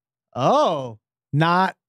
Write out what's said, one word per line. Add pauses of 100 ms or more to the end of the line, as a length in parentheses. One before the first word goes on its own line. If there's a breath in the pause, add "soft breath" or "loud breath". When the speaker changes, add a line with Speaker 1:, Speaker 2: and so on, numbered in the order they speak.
(340)
Speaker 1:
Oh. (340)
Speaker 2:
Not (140)